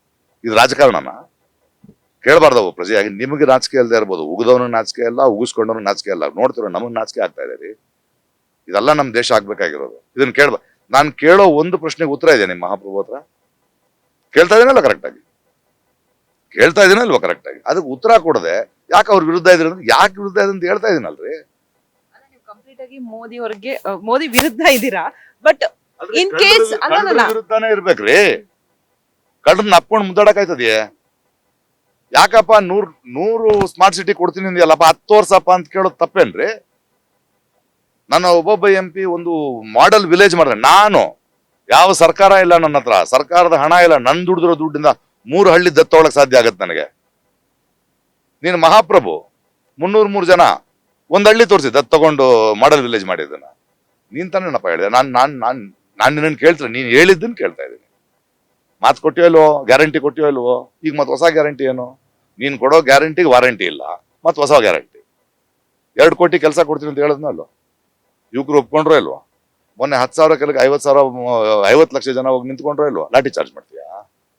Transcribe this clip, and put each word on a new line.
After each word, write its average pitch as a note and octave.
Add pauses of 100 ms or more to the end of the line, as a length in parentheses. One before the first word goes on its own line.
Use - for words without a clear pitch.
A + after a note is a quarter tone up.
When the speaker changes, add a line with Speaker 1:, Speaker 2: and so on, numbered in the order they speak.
(440)
Speaker 1:
ಇದು A2
ರಾಜಕಾರಣನ? A#2 (1160)
ಕೇಳಬಾರ್ದವು B2+
ಪ್ರಜೆಯಾಗಿ. G2+
ನಿಮಗೆ C3
ನಾಚಿಕೆ C3
ಇಲ್ಲದೆ A#2
ಇರ್ಬೋದು, F#2+
ಉಗಿದವನು A#2
ನಾಚಿಕೆ A2+
ಇಲ್ಲ, A#2+
ಉಗಿಸ್ಕೊಂಡವನು A2+
ನಾಚಿಕೆ G2+
ಇಲ್ಲ. E2+
ನೋಡ್ತಿರೋ G#2+
ನಮಗೆ G#2+
ನಾಚಿಕೆ A2+
ಆಗ್ತಾ E2+
ಇದೆ B1+
ರೀ. D#2 (960)
ಇದೆಲ್ಲ G#2
ನಮ್ಮ C#3
ದೇಶ A#2+
ಆಗ್ಬೇಕಾಗಿರೋದು. F#2 (140)
ಇದನ್ನ B2+
ಕೇಳ್ಬ-, C#3 (300)
ನಾನ್ C#3
ಕೇಳೋ F3+
ಒಂದು E3+
ಪ್ರಶ್ನೆಗೆ D#3
ಉತ್ತರ C#3+
ಇದೆ A#2+
ನಿಮ್ಮ F2
ಮಹಾಪ್ರಭು G2
ಹತ್ರ? A#2 (1120)
ಕೇಳ್ತಾ F3
ಇದೀನಲ್ವ B3
ಕರೆಕ್ಟ್ G#2
ಆಗಿ? - (1300)
ಕೇಳ್ತಾ D#3+
ಇದೀನಲ್ವ G3
ಕರೆಕ್ಟ್ -
ಆಗಿ? C#2
ಅದಕ್ಕೆ D3+
ಉತ್ತರ G#3+
ಕೊಡದೆ A2 (180)
ಯಾಕೆ G#3+
ಅವ್ರ F#3+
ವಿರುದ್ಧ E3
ಇದ್ರಿ E3
ಅಂದ್ರೆ F3
ಯಾಕೆ E3+
ವಿರುದ್ಧ G3
ಇದೆ G3
ಅಂತ F#3+
ಹೇಳ್ತಾ G3
ಇದೀನಲ್ರಿ? G#2+
Speaker 2:
ಅಲ್ಲ, -
ನೀವು -
ಕಂಪ್ಲೀಟ್ A#3
ಆಗಿ C4
ಮೋದಿ A3+
ಅವ್ರಿಗೆ, A3
ಆ, G3
ಮೋದಿ A#3
ವಿರುದ್ಧ B3 (100)
ಇದ್ದೀರಾ, G#3 (300)
but D4+ (380)
Speaker 1:
ಅಲ್ರಿ, C#4+
Speaker 2:
in G4
Speaker 1:
ಕಳ್ಳರ F#4
Speaker 2:
case, A4
Speaker 1:
ವಿರು-, A4
Speaker 2:
ಅಲ್ಲ, -
ಅಲ್ಲ, G4+
Speaker 1:
ಕಳ್ಳರ C4+
Speaker 2:
ಅಲ್ಲ. G3
Speaker 1:
ವಿರುದ್ಧನೇ A3
ಇರ್ಬೇಕ್ರಿ. D#3+ (920)
ಕಳ್ಳರನ್ನ F#3+
ಅಪ್ಕೊಂಡು G#3
ಮುದ್ದಾಡಕ್ G3+
ಆಯ್ತದ್ಯೆ? A#2+ (1120)
ಯಾಕಪ್ಪ G3+ (100)
ನೂರ್, F#3+ (120)
ನೂರು G3+
ಸ್ಮಾರ್ಟ್ F3+
ಸಿಟಿ F#3+
ಕೊಡ್ತೀನಿ F3+
ಅಂದ್ಯಲ್ಲಪ್ಪ, E3
ಹತ್ತು E3+
ವರ್ಷಪ್ಪ F#3+
ಅಂತ F3+
ಕೇಳೋದು F#3+
ತಪ್ಪೇನ್ರಿ? E3 (1400)
ನನ್ನ E3
ಒಬ್ಬೊಬ್ಬ F3+
ಎಂ F#3+
ಪಿ F#3+
ಒಂದು E3+
ಮಾಡೆಲ್ D#3+
ವಿಲೇಜ್ F3
ಮಾಡಿದ್ರೆ, C3+
ನಾನು D#3+ (480)
ಯಾವ E3
ಸರ್ಕಾರ F3+
ಇಲ್ಲ F3+
ನನ್ನ D3+
ಹತ್ರ, A#2+ (120)
ಸರ್ಕಾರದ E3
ಹಣ D3+
ಇಲ್ಲ, F3
ನನ್ C#3+
ದುಡ್ದಿರೋ F3
ದುಡ್ಡಿಂದ D3+ (420)
ಮೂರು F3
ಹಳ್ಳಿ E3+
ದತ್ತೊಳಕ್ D#3+
ಸಾಧ್ಯ C3
ಆಗತ್ತೆ G#2
ನನಗೆ. D#2 (1500)
ನೀನು F3+
ಮಹಾಪ್ರಭು D#3+ (480)
ಮುನ್ನೂರ G#3
ಮೂರು G3+
ಜನ F3 (680)
ಒಂದ್ G3+
ಹಳ್ಳಿ A3
ತೋರಿಸಿ D#3
ದತ್ C3+
ತಗೊಂಡು C3+
ಮಾಡೆಲ್ C#3
ವಿಲೇಜ್ A#2
ಮಾಡಿದ್ದನ್ನ D2+ (680)
ನೀನ್ E3
ತಾನೇನಪ್ಪ E3
ಹೇಳಿದೆ? E2+
ನಾನ್, B2+
ನಾನ್, C3
ನಾನ್, A#2 (240)
ನಾನ್ B2+
ನಿನ್ನನ್ D3+
ಕೇಳ್ತೀನಿ, C#3+
ನೀನ್ B2
ಹೇಳಿದ್ದನ್ F3+
ಕೇಳ್ತಾ F2
ಇದ್ದೀನಿ. A#1+ (920)
ಮಾತು C3+
ಕೊಟ್ಟಿಯೋ E3
ಇಲ್ವೋ? D3+
ಗ್ಯಾರಂಟಿ D3
ಕೊಟ್ಟಿಯೋ D3
ಇಲ್ವೋ? B2 (120)
ಈಗ D#3
ಮತ್ತೆ C3+
ಹೊಸ E3
ಗ್ಯಾರಂಟಿ D3
ಏನು? B2+ (400)
ನೀನ್ C3+
ಕೊಡೋ C#3+
ಗ್ಯಾರಂಟಿಗೆ D3
ವಾರಂಟಿ B2
ಇಲ್ಲ, D2+ (440)
ಮತ್ E3
ಹೊಸ D3
ಗ್ಯಾರಂಟಿ. F2+ (920)
ಎರಡು D#3+
ಕೋಟಿ F3
ಕೆಲಸ D3+
ಕೊಡ್ತೀನಿ D3+
ಅಂತ C#3
ಹೇಳಿದ್ನೋ D3
ಅಲ್ವೋ? E2 (840)
ಯುವಕರು C#3
ಒಪ್ಕೊಂಡ್ರೋ D3+
ಇಲ್ವೋ? C#2+ (500)
ಮೊನ್ನೆ C3+
ಹತ್ತು B2+
ಸಾವಿರ D#3+
ಕೆಳಗೆ C#3+
ಐವತ್ತು C#3
ಸಾವಿರ, B2
ಐವತ್ತು C#3
ಲಕ್ಷ C3+
ಜನ C3
ಹೋಗಿ B2+
ನಿಂತ್ಕೊಂಡ್ರೋ C#3+
ಇಲ್ವೋ? E2
ಲಾಠಿ C3+
ಚಾರ್ಜ್ D2+
ಮಾಡ್ತೀಯಾ? - (580)